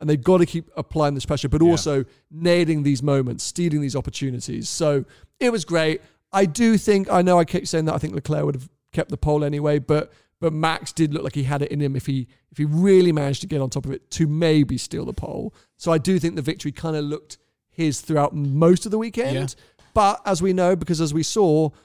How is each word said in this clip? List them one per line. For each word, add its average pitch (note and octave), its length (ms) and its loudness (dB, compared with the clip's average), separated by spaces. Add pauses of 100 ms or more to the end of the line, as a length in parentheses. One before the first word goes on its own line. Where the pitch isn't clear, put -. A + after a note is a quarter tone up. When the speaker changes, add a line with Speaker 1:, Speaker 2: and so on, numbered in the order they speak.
Speaker 1:
And D3+ 80 -2
they've D3 120 2
got F#3 180 4
to F3 60 6
keep E3 300 -6
applying D3 400 -2
this C3 100 -6
pressure, C#3+ 220 -2
but D3+ 160 0
Speaker 2:
Yeah. E3+ 80 8
Speaker 1:
also D3 320 0 (260)
nailing E3 540 0
these C#3 180 0
moments, C3+ 440 0
stealing E3 340 -2
these C#3 160 -4
opportunities. B2+ 720 -6
So D3 380 0 (340)
it B3+ 140 2
was F#3+ 100 -4
great. D#3+ 380 -2 (320)
I G3 120 4
do A3+ 320 2
think, G3 320 2
I F#3 120 4
know F3+ 180 6
I E3 60 4
keep - 240 -6
saying D#3+ 160 -2
that D#3 100 -2
I - 40 -4
think D3+ 160 -6
Leclerc D3 280 -4
would D3 120 -2
have C3 140 -14 (220)
kept - 200 -4
the C3+ 60 -6
pole D3+ 280 0
anyway, D3 340 0
but, D3+ 320 -2 (300)
but E3 120 0
Max D#3+ 400 -2
did D#3 200 0
look D#3+ 100 -6
like - 120 -8
he C#3+ 80 -2
had C#3+ 180 -2
it C#3 100 -2
in D3 100 -4
him C3+ 140 -2
if C3 100 -6
he, C3+ 220 -4 (240)
if - 60 -12
he D3 80 0
really F3+ 460 6
managed C#3+ 300 -2
to F#3+ 60 -10
get D3+ 140 -2
on B2+ 80 -2
top B2+ 160 -6
of C3+ 60 -6
it - 200 -12
to E3 140 0
maybe D3+ 520 2
steal - 280 -8
the - 80 -8
pole. - 400 -8 (240)
So E3+ 140 -4
I E3 60 4
do F3+ 200 2
think E3+ 180 -2
the D#3+ 60 -4
victory D3 300 -6
kind D#3+ 240 -6
of D3+ 80 -4
looked - 340 -10 (320)
his D#3 320 -4
throughout D3 340 0
most D3+ 500 4
of G#3 60 -6
the G#3+ 60 0
weekend. A3+ 380 -4
Speaker 2:
Yeah. C3 100 -4 (480)
Speaker 1:
But G#3 320 2
as F#3 160 0
we F#3 120 0
know, F#3 220 2
because D#3+ 260 -2
as D3 120 -2
we D#3+ 100 0
saw, D#3+ 460 2 (160)